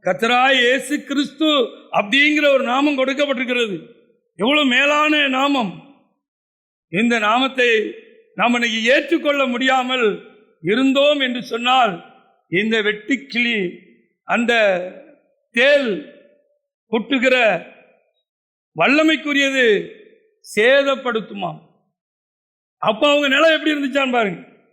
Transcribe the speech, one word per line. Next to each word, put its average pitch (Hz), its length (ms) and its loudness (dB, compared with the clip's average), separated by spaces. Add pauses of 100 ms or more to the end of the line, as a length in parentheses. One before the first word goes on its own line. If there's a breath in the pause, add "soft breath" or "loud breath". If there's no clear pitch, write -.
கர்த்தராகிய 247 560 2
இயேசு 254 420 0
கிறிஸ்து 294 460 -2 (420)
அப்படிங்கிற 285 580 2
ஒரு 262 140 2
நாமம் 269 340 0
கொடுக்கப்பட்டிருக்கிறது. 254 800 -2 (640)
எவ்வளவு 285 260 2
மேலான 294 480 2 (160)
நாமம்! 262 420 0 (1200)
இந்த 233 260 0
நாமத்தை 247 500 0 (680)
நாம் 233 180 2
இன்னைக்கு 233 300 -2
ஏற்றுக்கொள்ள 285 600 2
முடியாமல் 254 600 0 (560)
இருந்தோம் 269 560 2
என்று 247 240 -4
சொன்னால், 240 500 0 (580)
இந்த 214 300 0
வெட்டுக்கிளி, 220 760 -4 (680)
அந்த 226 260 0 (1000)
தேள் 269 340 2 (1040)
கொட்டுகிற 254 440 0 (1400)
வல்லமைக்குரியது 277 880 0 (800)
சேதப்படுத்துமாம். 226 1120 -2 (1200)
அப்ப 214 260 -2
அவங்க 285 200 2
நிலை 285 220 4
எப்படி 311 240 0
இருந்துச்சான்னு 277 420 -2
பாருங்க. 202 260 -2 (320)